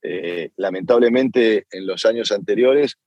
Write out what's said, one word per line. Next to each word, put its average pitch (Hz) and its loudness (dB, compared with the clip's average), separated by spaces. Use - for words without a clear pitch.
Eh, 87 -8
lamentablemente, 113 2
en 95 -12
los 95 -6
años 113 0
anteriores 120 0